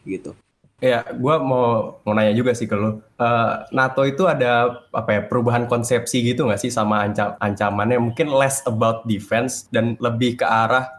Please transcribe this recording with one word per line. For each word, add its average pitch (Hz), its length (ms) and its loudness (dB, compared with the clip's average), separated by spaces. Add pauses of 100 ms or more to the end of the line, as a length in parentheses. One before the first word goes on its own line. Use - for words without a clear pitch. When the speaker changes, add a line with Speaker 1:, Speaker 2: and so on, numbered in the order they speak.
Speaker 1:
gitu. 95 320 -10 (440)
Speaker 2:
Iya, 123 320 2
gua 127 240 0
mau, 127 720 0
mau 107 80 0
nanya 107 160 4
juga 120 240 2
sih 117 80 -6
ke 110 80 -4
lu. 107 320 -2 (160)
Eh, 117 340 2 (140)
nato 131 400 0
itu 139 160 0
ada, 123 560 2 (160)
apa 113 160 -2
ya, 104 160 2
perubahan 120 400 0
konsepsi 120 560 0
gitu 123 240 0
nggak 101 80 0
sih 120 160 -4
sama 107 320 0
anca-, 104 320 -2
ancamannya? 104 640 0
Mungkin 120 320 -2
less 135 320 2
about 127 400 0
defense 113 640 -2
dan 113 320 -2
lebih 117 400 -2
ke - 80 2
arah 113 400 2 (100)